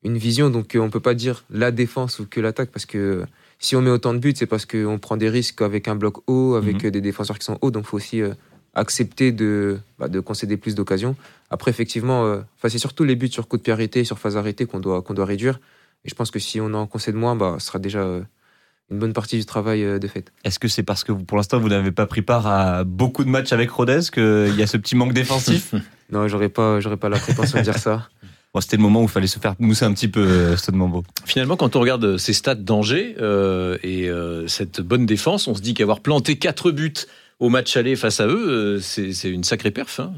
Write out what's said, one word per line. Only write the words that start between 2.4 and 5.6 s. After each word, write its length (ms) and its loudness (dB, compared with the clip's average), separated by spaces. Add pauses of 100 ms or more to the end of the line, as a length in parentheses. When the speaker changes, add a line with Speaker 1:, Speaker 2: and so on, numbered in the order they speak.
Speaker 1:
l'attaque, 300 -2
parce 160 -12
que, 120 -6
euh, 260 -2 (360)
si 160 0
on 40 4
met 100 4
autant 220 2
de 60 0
buts, 180 2
c'est 100 0
parce 200 -2
qu'on 320 -2
prend 180 -4
des 140 2
risques 320 -2